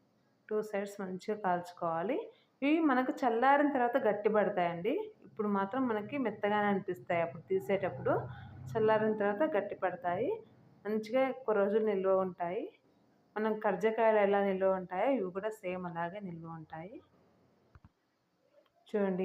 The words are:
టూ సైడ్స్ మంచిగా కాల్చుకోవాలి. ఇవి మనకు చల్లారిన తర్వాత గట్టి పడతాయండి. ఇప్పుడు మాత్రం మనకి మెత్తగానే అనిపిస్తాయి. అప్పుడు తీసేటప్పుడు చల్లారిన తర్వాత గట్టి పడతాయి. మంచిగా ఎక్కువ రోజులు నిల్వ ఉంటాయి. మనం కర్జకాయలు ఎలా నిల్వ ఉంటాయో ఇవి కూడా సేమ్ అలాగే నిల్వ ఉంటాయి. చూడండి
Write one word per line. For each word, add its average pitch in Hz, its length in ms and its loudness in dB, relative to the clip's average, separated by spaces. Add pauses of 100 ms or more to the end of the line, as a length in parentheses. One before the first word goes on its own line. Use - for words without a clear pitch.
(480)
టూ 214 140 -2
సైడ్స్ 202 380 -6
మంచిగా 190 360 -6
కాల్చుకోవాలి. 175 800 -2 (460)
ఇవి 302 180 4
మనకు 262 320 2
చల్లారిన 277 600 4
తర్వాత 240 300 2
గట్టి 208 280 2
పడతాయండి. 190 640 0 (300)
ఇప్పుడు 208 240 -4
మాత్రం 202 380 0
మనకి 214 320 -2
మెత్తగానే 208 520 0
అనిపిస్తాయి. 180 520 0
అప్పుడు 165 260 -6
తీసేటప్పుడు 190 640 0 (540)
చల్లారిన 220 500 2
తర్వాత 208 320 2
గట్టి 190 260 -2
పడతాయి. 180 540 -2 (540)
మంచిగా 214 440 0
ఎక్కువ - 260 -2
రోజులు 202 320 2
నిల్వ 190 340 2
ఉంటాయి. 185 440 -4 (720)
మనం 220 240 0
కర్జకాయలు 220 680 4
ఎలా 202 180 4
నిల్వ 190 300 2
ఉంటాయో 185 380 -2
ఇవి 202 180 -2
కూడా 196 200 -4 (100)
సేమ్ 185 260 -6
అలాగే 170 340 -6
నిల్వ 170 340 -12
ఉంటాయి. 165 400 -14 (1900)
చూడండి 190 380 0